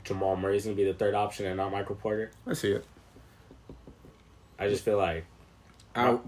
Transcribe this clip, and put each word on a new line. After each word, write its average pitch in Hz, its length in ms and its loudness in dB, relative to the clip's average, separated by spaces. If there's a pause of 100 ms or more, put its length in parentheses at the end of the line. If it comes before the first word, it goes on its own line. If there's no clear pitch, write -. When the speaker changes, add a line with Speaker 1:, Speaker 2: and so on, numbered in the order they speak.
Speaker 1:
Jamal 95 320 0
Murray's 98 300 2
gonna 107 100 -2
be 101 80 4
the 95 100 2
third 101 200 2
option 104 320 -2
and 95 120 -2
not 98 140 -2
Michael 98 240 -4
Porter? 107 360 -4 (160)
Speaker 2:
I - 60 -2
see 104 180 0
it. - 120 0 (1800)
Speaker 1:
I 101 80 0
just 104 160 0
feel 104 140 2
like 82 280 0 (720)
Speaker 3:
I, 120 220 4 (100)